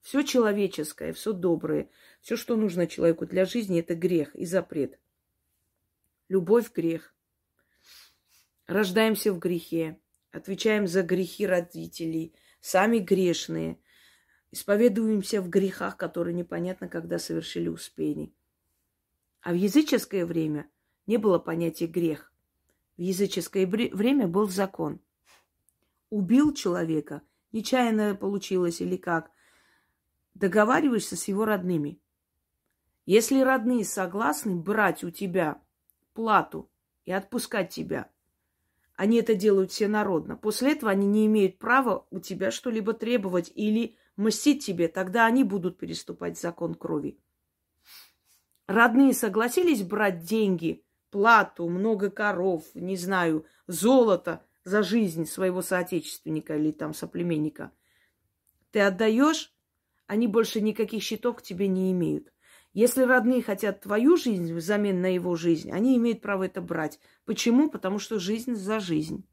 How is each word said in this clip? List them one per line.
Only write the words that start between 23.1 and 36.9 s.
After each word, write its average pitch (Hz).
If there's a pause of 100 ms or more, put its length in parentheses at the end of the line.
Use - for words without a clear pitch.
бре-, 208
время 226
был 202
закон. 185 (1080)
Убил 240
человека, 160 (300)
нечаянно 220
получилось 190
или 180
как, 165 (1040)
договариваешься 214
с -
его 202
родными. 180 (1080)
Если 226
родные 247
согласны 202
брать 185
у 175
тебя 175 (500)
плату 202 (340)